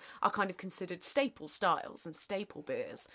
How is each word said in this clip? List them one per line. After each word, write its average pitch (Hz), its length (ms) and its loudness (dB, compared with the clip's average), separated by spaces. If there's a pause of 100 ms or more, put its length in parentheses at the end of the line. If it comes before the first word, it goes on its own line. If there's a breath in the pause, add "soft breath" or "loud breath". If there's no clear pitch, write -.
(220 loud breath)
are 202 100 6
kind 196 180 2
of 180 80 -8
considered 180 460 -6
staple - 440 2
styles - 580 2
and 165 100 -6
staple 196 460 -4
beers. - 540 -4